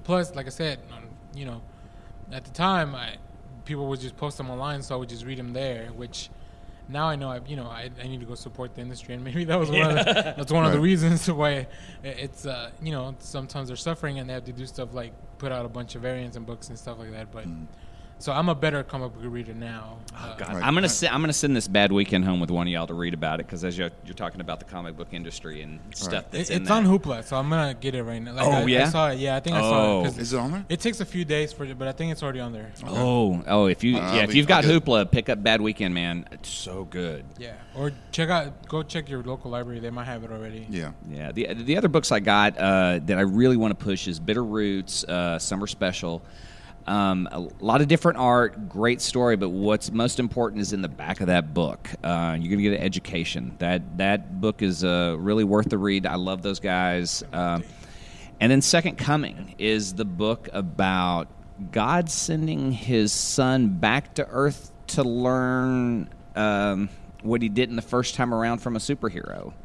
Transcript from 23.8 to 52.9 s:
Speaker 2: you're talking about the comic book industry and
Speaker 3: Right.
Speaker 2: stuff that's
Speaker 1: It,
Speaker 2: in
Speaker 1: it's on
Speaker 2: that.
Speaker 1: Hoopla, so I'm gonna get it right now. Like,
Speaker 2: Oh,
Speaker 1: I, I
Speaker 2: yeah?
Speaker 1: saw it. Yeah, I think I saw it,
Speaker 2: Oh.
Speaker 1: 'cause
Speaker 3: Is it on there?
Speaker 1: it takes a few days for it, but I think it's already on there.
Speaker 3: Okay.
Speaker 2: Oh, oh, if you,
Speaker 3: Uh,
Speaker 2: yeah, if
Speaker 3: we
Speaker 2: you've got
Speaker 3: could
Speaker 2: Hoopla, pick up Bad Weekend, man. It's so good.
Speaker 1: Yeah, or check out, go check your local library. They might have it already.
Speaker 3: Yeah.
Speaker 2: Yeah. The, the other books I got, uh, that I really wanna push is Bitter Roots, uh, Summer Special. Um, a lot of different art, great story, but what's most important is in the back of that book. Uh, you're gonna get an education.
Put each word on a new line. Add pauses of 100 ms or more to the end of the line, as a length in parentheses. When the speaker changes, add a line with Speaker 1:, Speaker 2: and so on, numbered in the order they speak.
Speaker 2:
you're
talking
about
the
comic
book
industry
and
Speaker 3:
Right.
Speaker 2:
stuff
that's
Speaker 1:
It,
Speaker 2:
in
Speaker 1:
it's
on
Speaker 2:
that.
Speaker 1:
Hoopla,
so
I'm
gonna
get
it
right
now.
Like,
Speaker 2:
Oh,
Speaker 1:
I,
I
Speaker 2:
yeah?
Speaker 1:
saw
it.
Yeah,
I
think
I
saw
it,
Speaker 2:
Oh.
Speaker 1:
'cause
Speaker 3:
Is
it
on
there?
Speaker 1:
it
takes
a
few
days
for
it,
but
I
think
it's
already
on
there. (140)
Speaker 3:
Okay.
Speaker 2:
Oh,
oh,
if
you,
Speaker 3:
Uh,
Speaker 2:
yeah,
if
Speaker 3:
we
Speaker 2:
you've
got
Speaker 3:
could
Speaker 2:
Hoopla,
pick
up
Bad
Weekend,
man.
It's
so
good. (160)
Speaker 1:
Yeah, (200)
or (220)
check
out,
go
check
your
local
library.
They
might
have
it
already.
Speaker 3:
Yeah. (180)
Speaker 2:
Yeah.
The,
the
other
books
I
got,
uh,
that
I
really
wanna
push
is
Bitter
Roots,
uh,
Summer
Special. (640)
Um,
a (260)
lot
of
different
art,
great
story,
but
what's
most
important
is
in
the
back
of
that
book. (140)
Uh,
you're
gonna
get
an
education.